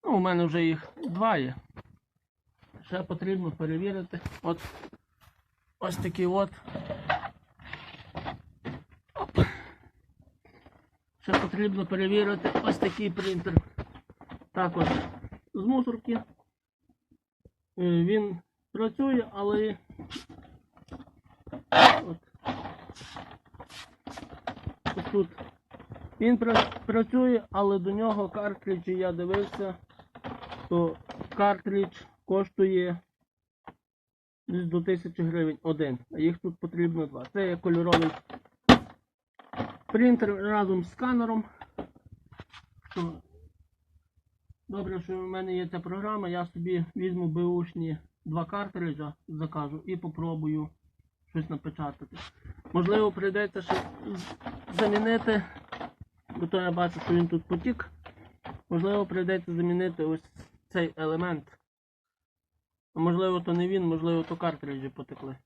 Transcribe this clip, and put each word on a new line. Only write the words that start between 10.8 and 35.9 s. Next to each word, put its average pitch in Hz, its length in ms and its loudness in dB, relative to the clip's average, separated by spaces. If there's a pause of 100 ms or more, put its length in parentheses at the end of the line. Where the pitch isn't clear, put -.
Ще 190 120 0
потрібно 190 540 2
перевірити 202 680 2 (120)
ось - 140 2
такий 202 320 0
принтер. 185 440 -2 (1000)
Також 175 340 0 (680)
з 190 100 -4
мусорки. 247 480 0
Е, 226 100 -4 (1800)
він 202 340 2 (340)
працює, 226 600 2
але 208 440 0 (2250)
от. 170 100 -6 (2750)
Ось 185 160 -4
тут. 196 160 2 (920)
Він 233 180 6
пра-, 226 480 4
працює, 226 640 4
але 196 280 4
до 180 120 0
нього 208 380 0
картриджі 196 640 -4
я 185 200 0
дивився, 190 600 -2 (960)
то 170 280 2 (400)
картридж 196 680 2 (220)
коштує 190 720 2 (1500)
десь 175 180 -2
до 170 140 2
тисячі 175 420 -2
гривень 165 400 2
один, 151 360 0 (140)